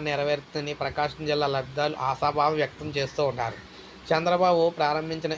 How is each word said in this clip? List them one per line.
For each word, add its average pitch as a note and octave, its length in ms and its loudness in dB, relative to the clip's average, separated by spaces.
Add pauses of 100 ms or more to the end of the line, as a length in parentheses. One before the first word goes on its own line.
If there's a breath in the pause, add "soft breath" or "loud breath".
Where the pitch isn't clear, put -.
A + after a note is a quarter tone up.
నెరవేరుతుందని D3 760 -2
ప్రకాశం D3 480 -4
జిల్లా D3 260 2
లబ్ధిదారులు C#3 420 -2 (120)
ఆశాభావం D3 520 2
వ్యక్తం D3+ 340 -4
చేస్తూ C#3+ 360 0
ఉన్నారు. A#2+ 260 -4 (520 loud breath)
చంద్రబాబు F3 540 4 (160)
ప్రారంభించిన D#3 580 0